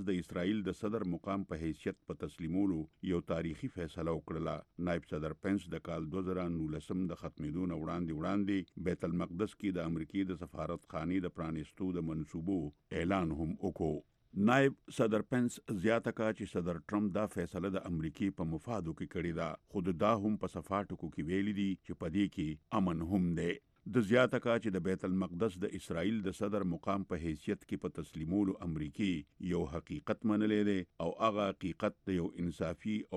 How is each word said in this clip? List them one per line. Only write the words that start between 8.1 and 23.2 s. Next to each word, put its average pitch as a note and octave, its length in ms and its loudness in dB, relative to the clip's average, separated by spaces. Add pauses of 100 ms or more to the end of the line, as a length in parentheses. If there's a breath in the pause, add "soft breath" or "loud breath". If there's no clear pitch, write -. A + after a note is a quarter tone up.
وړاندې F#2+ 720 0
بیت F2 220 0
المقدس F2 440 0
کې F#2+ 240 -2
د E2 140 0
امریکې E2 400 0
د E2+ 100 -4
سفارتخانې E2+ 840 -2
د E2+ 100 -6
پرانیستو D#2+ 640 -4
د E2 100 -2
منصوبو D#2+ 480 -2 (440)
اعلان E2+ 400 2
هم D#2+ 100 0
وکړو. F2 420 0 (560)
نایب C3+ 320 6 (160)
صدر G#2+ 380 4
پینس B2 260 2 (220)
زیاته A2+ 340 4
کړه A2 220 2
چې G2+ 160 -6
صدر F2 340 0
ټرمپ G#2 300 2
دا G#2+ 80 2 (100)
فیصله F#2 400 -2
د F#2 160 -4
امریکې E2+ 480 0
په E2 140 0
مفادو E2 420 -4
کې - 180 -6
کړې E2+ 180 0 (100)
ده، E2 60 0 (200)
خو F#2+ 220 -2
د D#2+ 160 0
دا A2+ 180 6
هم G#2+ 100 2 (120)
په - 100 -4
صفا G2 260 0
ټکو E2+ 300 -6
کې - 180 -4
ویلي G2+ 300 2
دي G2 100 2 (140)
چې - 180 -8
په E2+ 140 -2
دې G2+ 180 6
کې D#2 460 -2
امن E2+ 320 2
هم F2 260 4